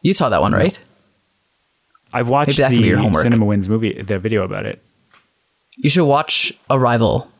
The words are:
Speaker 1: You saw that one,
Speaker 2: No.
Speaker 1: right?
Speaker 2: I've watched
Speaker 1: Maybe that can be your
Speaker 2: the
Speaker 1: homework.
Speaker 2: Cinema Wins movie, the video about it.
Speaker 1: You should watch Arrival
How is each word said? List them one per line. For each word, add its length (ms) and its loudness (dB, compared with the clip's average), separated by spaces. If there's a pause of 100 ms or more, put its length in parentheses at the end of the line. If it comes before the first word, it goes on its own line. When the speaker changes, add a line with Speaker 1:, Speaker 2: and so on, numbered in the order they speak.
Speaker 1:
You 100 2
saw 160 0
that 120 0
one, 120 0
Speaker 2:
No. 60 0
Speaker 1:
right? 200 0 (1300)
Speaker 2:
I've 160 -4
watched 300 0
Speaker 1:
Maybe 40 2
that 100 2
can 100 2
be 60 2
your 80 2
Speaker 2:
the 60 0
Speaker 1:
homework. 200 2
Speaker 2:
Cinema 220 2
Wins 240 0
movie, 320 -2
the 180 -6
video 260 -2
about 220 -8
it. 160 -10 (920)
Speaker 1:
You 140 0
should 160 2
watch 460 -2 (180)
Arrival 680 0